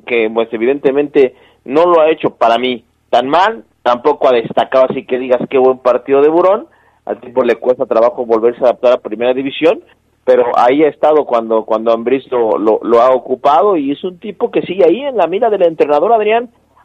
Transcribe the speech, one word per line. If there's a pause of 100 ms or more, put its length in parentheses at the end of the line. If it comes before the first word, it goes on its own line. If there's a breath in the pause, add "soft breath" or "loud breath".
que
pues
evidentemente (300 soft breath)
no
lo
ha
hecho
para
mí (240)
tan
mal, (180)
tampoco
ha
destacado
así
que
digas (100)
qué
buen
partido
de
Burón, (400 soft breath)
al
tipo
le
cuesta
trabajo
volverse
a
adaptar
a
primera
división, (420 soft breath)
pero
ahí
ha
estado
cuando,
cuando
Ambriz
lo,
lo,
lo
ha
ocupado
y
es
un
tipo
que
sigue
ahí
en
la
mira
del
entrenador,
Adrián, (340 soft breath)